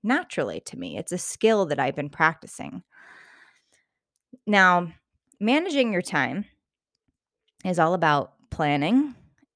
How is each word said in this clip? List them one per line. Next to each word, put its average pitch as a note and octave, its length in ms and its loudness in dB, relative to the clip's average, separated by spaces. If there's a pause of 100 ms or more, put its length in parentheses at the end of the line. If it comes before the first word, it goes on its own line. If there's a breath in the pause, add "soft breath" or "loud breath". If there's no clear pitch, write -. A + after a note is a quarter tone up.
naturally F#3+ 600 -4
to - 160 -16
me. E3+ 200 -10
It's - 140 -10
a F3+ 60 -4
skill G#3+ 480 0
that C#3+ 140 -2
I've C3+ 160 -2
been D3 140 -6
practicing. - 760 -4 (1600 loud breath)
Now, F3+ 460 4 (480)
managing C#4 500 2
your A3 100 0
time D3 440 -4 (1200)
is F3+ 140 0
all E3 140 4
about D#3 400 0 (160)
planning E3 640 0 (420)